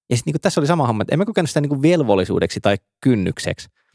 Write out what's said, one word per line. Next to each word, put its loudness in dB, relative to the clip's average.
Ja 0
sit -8
niin -2
kuin -4
tässä 0
oli 2
sama 2
homma, -2
että -2
en 2
mä 0
kokenut 0
sitä 0
niin 0
kuin -2
velvollisuudeksi 2
tai 2
kynnykseksi. -2